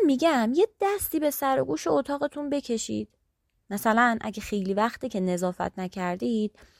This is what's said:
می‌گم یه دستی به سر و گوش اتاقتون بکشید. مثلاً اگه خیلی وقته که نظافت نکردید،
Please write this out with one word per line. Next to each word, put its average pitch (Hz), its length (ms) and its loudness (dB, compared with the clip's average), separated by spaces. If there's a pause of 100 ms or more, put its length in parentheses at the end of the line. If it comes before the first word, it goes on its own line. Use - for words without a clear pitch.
می‌گم 269 500 4
یه 381 120 6 (140)
دستی 392 380 -2
به 294 120 2
سر 269 300 0
و 262 40 -2
گوش 302 220 -4
اتاقتون 285 640 -2
بکشید. 226 600 -4 (600)
مثلاً 226 520 2
اگه 214 200 -8
خیلی 196 320 -2
وقته 226 360 0
که 214 100 -4
نظافت 180 600 -2
نکردید، 190 760 -2 (240)